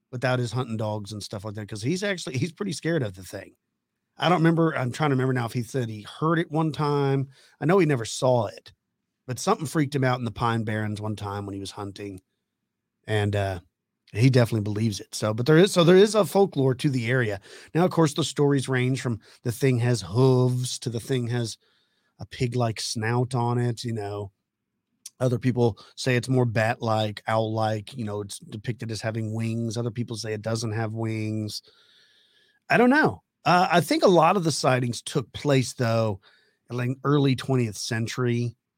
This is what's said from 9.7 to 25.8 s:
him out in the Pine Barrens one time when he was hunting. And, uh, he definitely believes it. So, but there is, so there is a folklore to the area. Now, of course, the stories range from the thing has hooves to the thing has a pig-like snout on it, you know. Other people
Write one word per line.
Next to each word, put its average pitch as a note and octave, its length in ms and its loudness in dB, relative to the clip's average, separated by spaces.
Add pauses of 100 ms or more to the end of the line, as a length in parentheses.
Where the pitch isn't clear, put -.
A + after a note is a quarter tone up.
him C3+ 80 2
out B2+ 160 2
in A#2+ 60 -6
the A2+ 60 -4
Pine A2+ 320 0
Barrens G#2+ 380 -4
one G#2+ 140 -4
time G2+ 300 -8
when G2 80 -10
he G2 60 -8
was G2 120 -10
hunting. G2+ 500 -12 (840)
And, G#2 300 0
uh, G2 240 -2 (540)
he A#2+ 160 4
definitely A#2 320 4
believes G#2+ 400 -2
it. - 120 -18
So, G#2+ 200 -2
but A#2+ 120 -4
there D#3 120 6
is, G3 160 6
so F3+ 100 4
there F3+ 140 8
is G#3 180 6
a G#3 100 4
folklore C#3+ 500 2
to D3+ 140 0
the B2 220 0
area. A2 300 0 (340)
Now, E3 80 4
of F#3 80 2
course, D#3+ 220 2
the D#3+ 100 -2
stories C#3 460 0
range B2+ 320 0
from A#2 180 -2 (240)
the B2 80 -2
thing B2+ 280 2
has A#2+ 220 2
hooves B2+ 800 2
to - 100 -6
the A2+ 120 -6
thing B2 260 -4
has A#2 300 -4 (600)
a A2 60 -10
pig-like A#2+ 540 -2
snout A#2+ 560 -2
on A#2+ 220 0
it, A#2+ 260 -2
you A#2+ 100 -6
know. G2+ 380 -8 (880)
Other B2 200 0
people A#2+ 380 2 (200)